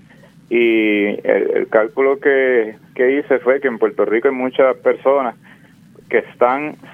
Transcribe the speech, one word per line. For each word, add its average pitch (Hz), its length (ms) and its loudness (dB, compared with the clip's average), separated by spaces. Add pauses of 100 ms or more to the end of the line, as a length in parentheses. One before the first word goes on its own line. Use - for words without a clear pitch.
(480)
Y 110 580 2
el, 104 480 -2
el 104 140 -2
cálculo 131 500 0
que, 127 560 0 (200)
que 131 240 0
hice 139 220 -2
fue 131 200 0
que 143 80 -4
en 113 100 -4
Puerto 104 260 0
Rico 117 240 0
hay 135 60 0
muchas 127 420 0
personas 131 580 0 (760)
que 120 100 0
están 135 580 -2 (180)